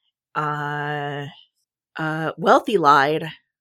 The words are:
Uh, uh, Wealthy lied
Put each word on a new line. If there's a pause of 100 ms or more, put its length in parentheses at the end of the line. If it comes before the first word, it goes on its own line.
(360)
Uh, (680)
uh,
Wealthy
lied (320)